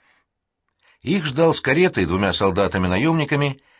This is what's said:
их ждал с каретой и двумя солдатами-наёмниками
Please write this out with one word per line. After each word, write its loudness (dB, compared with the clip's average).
их -2
ждал 2
с -4
каретой 2
и 2
двумя 0
солдатами-наёмниками 0